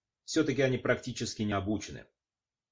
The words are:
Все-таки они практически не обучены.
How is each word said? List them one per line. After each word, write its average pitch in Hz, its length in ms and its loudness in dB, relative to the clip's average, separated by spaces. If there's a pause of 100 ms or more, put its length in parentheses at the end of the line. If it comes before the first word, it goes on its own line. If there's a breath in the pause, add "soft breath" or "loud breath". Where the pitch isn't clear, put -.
(240)
Все-таки 143 380 2
они 131 160 4
практически 117 640 -2
не 104 100 0
обучены. 98 540 -4 (680)